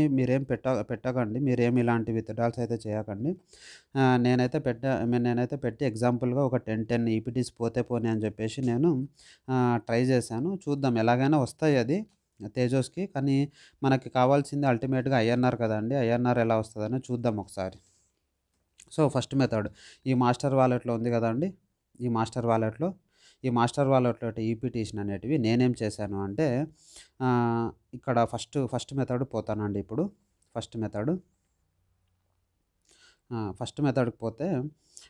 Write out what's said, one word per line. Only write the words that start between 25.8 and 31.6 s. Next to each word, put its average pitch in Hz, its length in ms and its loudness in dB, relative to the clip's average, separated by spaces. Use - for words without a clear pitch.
అంటే, 101 260 -2
ఆ, 127 80 0
ఇక్కడ 127 300 -2
ఫస్ట్, - 420 -6
ఫస్ట్ - 280 -6
మెథడ్ 127 320 -2
పోతానండి 104 540 -4
ఇప్పుడు. 113 240 -2
ఫస్ట్ - 220 -10
మెథడ్, 107 340 -4